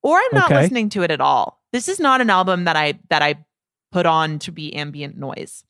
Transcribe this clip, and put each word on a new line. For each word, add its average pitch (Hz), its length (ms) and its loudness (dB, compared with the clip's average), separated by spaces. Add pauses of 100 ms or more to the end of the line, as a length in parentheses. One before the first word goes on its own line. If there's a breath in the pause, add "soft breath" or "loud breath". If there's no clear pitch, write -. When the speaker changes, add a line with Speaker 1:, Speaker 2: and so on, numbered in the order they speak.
Speaker 1:
or 302 140 4
I'm 494 160 2
not 370 180 4
Speaker 2:
Okay. 139 100 4
Speaker 1:
listening 214 280 0
to 202 120 -4
it 170 80 0
at 147 120 0
all. 135 380 0 (140)
This 240 160 -4
is 392 100 -4
not 269 220 2
an 226 80 2
album 185 360 2
that 165 100 2
I, 151 240 0 (100)
that 156 140 2
I 147 200 -2 (480)
put 175 140 0
on 160 340 0
to 175 120 -12
be 156 240 -12
ambient 147 420 -10
noise. - 520 -12